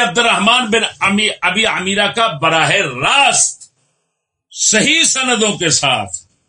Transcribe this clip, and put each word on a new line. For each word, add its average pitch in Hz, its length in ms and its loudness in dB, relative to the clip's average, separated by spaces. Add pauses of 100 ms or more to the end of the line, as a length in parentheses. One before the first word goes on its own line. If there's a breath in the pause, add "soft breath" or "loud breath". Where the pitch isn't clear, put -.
عبد 175 100 -2
الرحمن 226 540 0
بن 220 100 2 (180)
امی-، 202 300 0 (120)
ابی 180 240 0
عمیرہ 196 420 0
کا 226 200 0
براہ 160 440 0
راست 190 1000 0 (800)
صحیح 294 520 2
سندوں 233 540 0
کے 165 120 -2
ساتھ، 120 480 -2 (320)